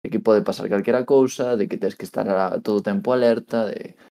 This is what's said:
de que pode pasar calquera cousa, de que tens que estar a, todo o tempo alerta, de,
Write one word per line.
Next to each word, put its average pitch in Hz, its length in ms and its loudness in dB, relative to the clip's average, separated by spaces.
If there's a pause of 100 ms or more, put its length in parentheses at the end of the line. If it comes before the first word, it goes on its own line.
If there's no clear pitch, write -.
de 110 80 -8
que 107 80 -2
pode 104 240 4
pasar 98 240 -4
calquera 117 400 0
cousa, 131 480 2
de 101 80 0
que - 160 -6
tens 98 160 -2
que - 80 -12
estar 104 240 -4
a, 95 320 0
todo 104 220 0
o - 40 -10
tempo 101 300 -2
alerta, 117 560 2
de, - 240 -12 (180)